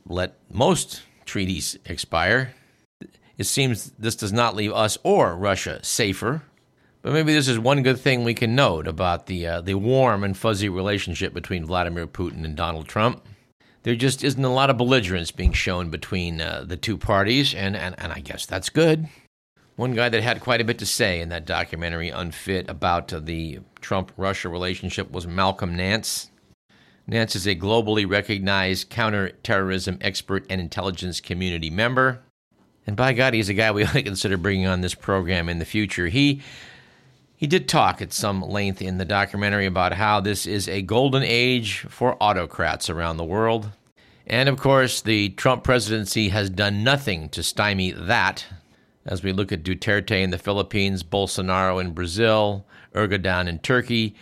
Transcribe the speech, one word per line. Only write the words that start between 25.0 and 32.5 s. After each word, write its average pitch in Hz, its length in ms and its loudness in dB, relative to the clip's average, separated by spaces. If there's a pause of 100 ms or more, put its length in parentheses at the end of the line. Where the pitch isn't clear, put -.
was 87 160 -8
Malcolm 95 500 0
Nance. 95 540 -2 (760)
Nance 110 300 0
is 90 100 -4
a 101 80 2
globally 107 540 2
recognized 98 800 0
counterterrorism 95 1120 0
expert 95 480 -4
and 95 120 -2
intelligence 90 600 -6
community 87 480 -4
member. 123 540 0 (640)